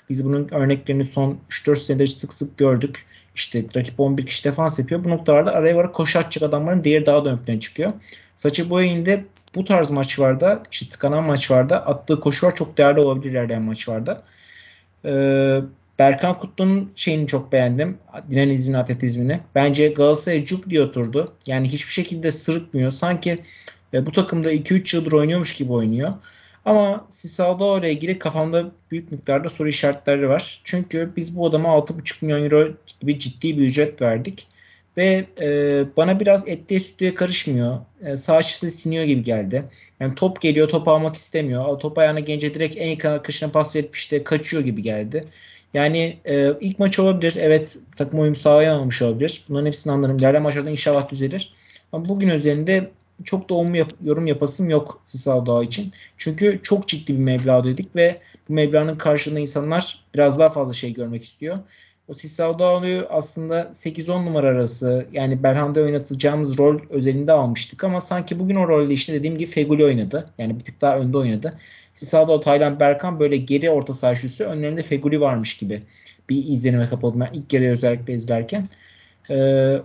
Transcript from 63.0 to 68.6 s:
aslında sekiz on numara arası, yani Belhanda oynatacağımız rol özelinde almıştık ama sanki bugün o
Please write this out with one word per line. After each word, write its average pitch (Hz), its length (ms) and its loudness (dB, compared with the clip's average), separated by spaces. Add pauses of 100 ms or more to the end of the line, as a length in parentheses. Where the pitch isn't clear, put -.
aslında 160 600 -4
sekiz 165 360 -10
on 180 180 -2
numara 151 200 0
arası, 127 640 0
yani 135 300 -2
Belhanda 143 380 2
oynatacağımız 143 800 0
rol 147 220 4 (100)
özelinde 139 420 0
almıştık 127 520 0
ama 180 160 -2
sanki 180 380 -6
bugün 185 160 0
o 185 140 2